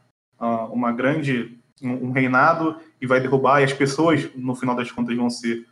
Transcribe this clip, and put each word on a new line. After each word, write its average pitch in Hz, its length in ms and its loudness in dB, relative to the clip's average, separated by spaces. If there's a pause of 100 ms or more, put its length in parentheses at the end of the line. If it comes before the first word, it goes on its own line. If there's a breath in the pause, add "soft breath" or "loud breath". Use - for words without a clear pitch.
(400)
ah, 117 260 -2
uma 120 260 -2
grande, 127 680 -2 (220)
um, 127 260 -4
um 127 40 -4
reinado 143 680 2 (220 loud breath)
e 127 80 -8
vai 127 140 4
derrubar, 135 400 4
e - 20 6
as 135 100 0
pessoas, 147 640 2
no 127 200 -4
final 127 200 -2
das 120 160 -6
contas, 120 240 -4
vão 120 140 0
ser, 117 420 -6